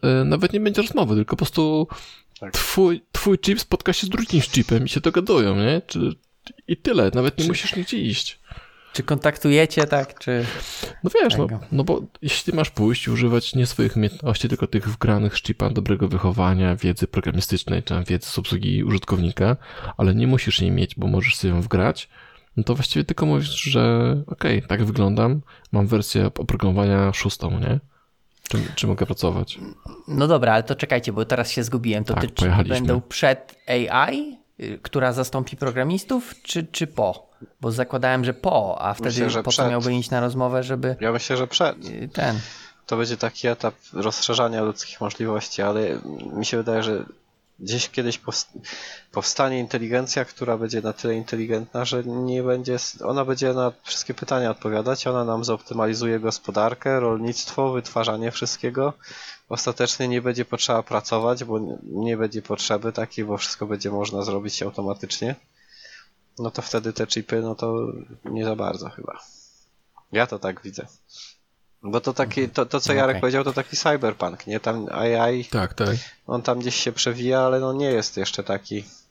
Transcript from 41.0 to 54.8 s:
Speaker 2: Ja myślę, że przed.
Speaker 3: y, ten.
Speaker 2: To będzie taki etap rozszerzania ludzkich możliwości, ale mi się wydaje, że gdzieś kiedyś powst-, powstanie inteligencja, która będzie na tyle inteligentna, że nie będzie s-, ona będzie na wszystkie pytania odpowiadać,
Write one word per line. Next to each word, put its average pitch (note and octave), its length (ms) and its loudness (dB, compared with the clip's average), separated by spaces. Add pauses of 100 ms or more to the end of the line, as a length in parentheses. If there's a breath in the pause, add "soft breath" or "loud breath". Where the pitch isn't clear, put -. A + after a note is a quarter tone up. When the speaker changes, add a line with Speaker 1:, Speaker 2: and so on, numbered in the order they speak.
Speaker 2:
Ja A2+ 100 2
myślę, A#2+ 260 -2
że B2+ 100 0
przed. - 380 0
Speaker 3:
y, A2+ 280 -10
ten. A2+ 260 0 (460 loud breath)
Speaker 2:
To A#2 120 -2
będzie A#2 200 -2
taki A2+ 300 -4
etap - 280 0 (180)
rozszerzania A2+ 720 0
ludzkich - 380 -6
możliwości, A2+ 600 -4
ale G2+ 380 0 (340)
mi G#2+ 120 -4
się A#2+ 120 -2
wydaje, A2+ 260 0
że G#2+ 220 -2 (540)
gdzieś A2+ 300 -4
kiedyś A#2+ 300 -4
powst-, - 380 -8 (540 loud breath)
powstanie C3 480 0
inteligencja, A#2+ 640 -2
która A#2+ 320 -4
będzie A2+ 240 -4
na G#2+ 120 -4
tyle A#2 220 -2
inteligentna, A2+ 720 -4
że B2 180 -2
nie B2+ 400 -2
będzie B2+ 320 -2
s-, - 260 -6
ona C3+ 240 0
będzie C3 280 0
na B2+ 180 0 (120)
wszystkie - 300 -6
pytania B2 380 -2
odpowiadać, A2 560 -2